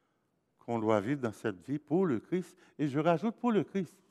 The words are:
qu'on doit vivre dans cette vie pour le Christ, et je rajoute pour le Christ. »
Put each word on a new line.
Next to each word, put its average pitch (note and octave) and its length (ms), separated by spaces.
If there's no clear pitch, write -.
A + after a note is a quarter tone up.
qu'on A#2 220
doit G#2+ 200
vivre C3 200
dans A#2 120
cette F#2+ 320
vie C#3+ 140
pour F3 260
le B2+ 140
Christ, - 380
et D3 100
je C3 100
rajoute E3+ 380
pour A#3+ 160
le F#3+ 100
Christ. » - 320